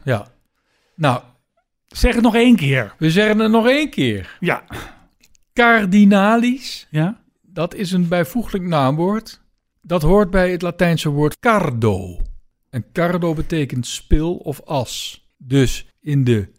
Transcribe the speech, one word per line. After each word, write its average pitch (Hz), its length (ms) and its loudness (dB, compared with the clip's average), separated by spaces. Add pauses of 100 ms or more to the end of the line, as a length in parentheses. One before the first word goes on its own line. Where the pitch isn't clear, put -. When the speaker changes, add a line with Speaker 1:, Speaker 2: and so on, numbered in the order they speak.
Speaker 1:
Ja. 110 240 -4 (680)
Nou. 139 260 0 (680)
Speaker 2:
Zeg - 260 0
het 226 100 0
nog 226 120 4
één 240 200 6
keer. 135 420 -2
Speaker 1:
We 160 140 0
zeggen 214 280 2
het 220 120 0
nog 226 160 2
één 285 220 0
keer. 107 500 -4
Speaker 2:
Ja. 170 240 -4 (920)
Speaker 1:
Cardinalis, 220 1400 2
Speaker 2:
Ja. 160 320 -4 (200)
Speaker 1:
dat 175 340 -8
is 185 160 -6
een 180 160 0
bijvoeglijk 175 560 -4
naamwoord. 165 800 -2 (400)
Dat 175 200 -2
hoort 185 300 4
bij 180 200 2
het 175 100 -6
Latijnse 170 480 0
woord 147 300 -2
cardo. 113 800 0 (480)
En 113 240 -8
cardo 170 400 -2
betekent 147 540 -4
spil - 480 0
of - 260 -12
as. - 640 -8 (120)
Dus 131 500 0 (140)
in 143 220 0
de 110 240 0 (120)